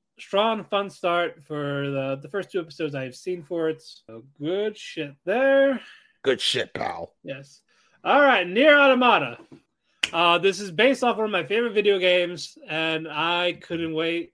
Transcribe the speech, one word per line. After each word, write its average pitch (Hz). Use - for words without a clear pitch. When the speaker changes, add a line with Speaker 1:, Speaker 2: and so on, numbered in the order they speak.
Speaker 1:
strong, 214
fun 202
start 170
for 143
the, 135
the 143
first 185
two 190
episodes 156
I 131
have 123
seen 180
for 165
it. 156
So -
good 202
shit 143
there. 269
Speaker 2:
Good 131
shit, -
pal. -
Speaker 1:
Yes. -
All 220
right, 214
Nier 285
Automata. 240
Uh, 170
this 185
is 202
based 247
off 226
one 220
of 214
my 180
favorite 214
video 202
games, 180
and 160
I 170
couldn't 165
wait 165